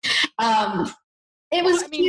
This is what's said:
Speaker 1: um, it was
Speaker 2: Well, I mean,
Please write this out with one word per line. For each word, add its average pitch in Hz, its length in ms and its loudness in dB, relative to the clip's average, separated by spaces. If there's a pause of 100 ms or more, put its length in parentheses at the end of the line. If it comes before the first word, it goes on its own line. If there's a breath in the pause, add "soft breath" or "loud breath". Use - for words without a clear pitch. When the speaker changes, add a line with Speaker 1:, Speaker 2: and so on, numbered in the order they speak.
(400 loud breath)
Speaker 1:
um, 208 540 0 (580)
it 349 140 0
was 359 160 4
Speaker 2:
Well, - 40 -6
I - 40 -16
mean, 302 200 -2